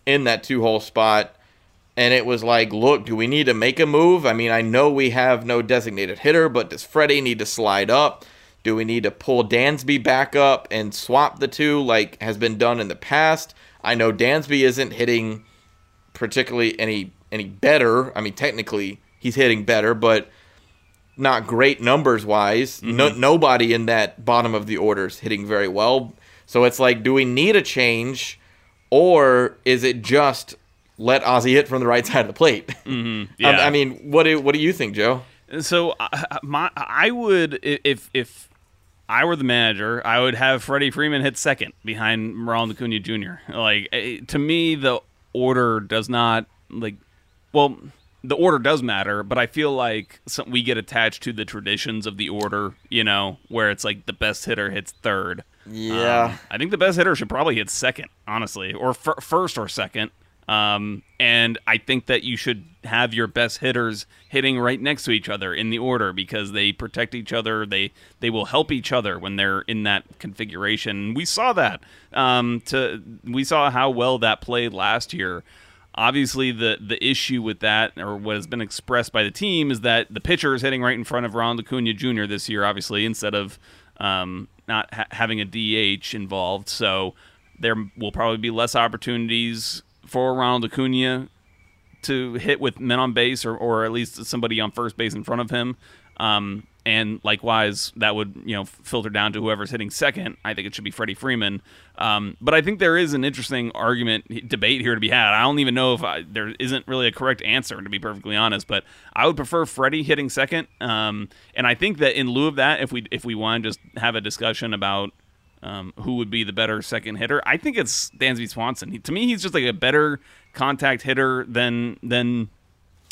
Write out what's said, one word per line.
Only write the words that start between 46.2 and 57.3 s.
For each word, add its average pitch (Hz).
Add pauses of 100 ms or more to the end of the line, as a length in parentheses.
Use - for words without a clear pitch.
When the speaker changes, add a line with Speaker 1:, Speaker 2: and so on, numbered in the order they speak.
Speaker 2:
like, 107 (560)
well, 143 (460)
the 131
order 170
does 135
matter, 104
but 104
I 120
feel 147
like 113
some, -
we 123
get 120
attached 110
to 123
the 107
traditions 107
of 101
the 101
order, 104 (160)
you 113
know, 101 (120)
where 110
it's 101
like 101
the 104
best 107
hitter 107
hits 101
third. 95 (220)
Speaker 1:
Yeah. 113
Speaker 2:
Um, 110 (100)
I 104
think 156
the 202
best 175
hitter 175
should 113
probably 139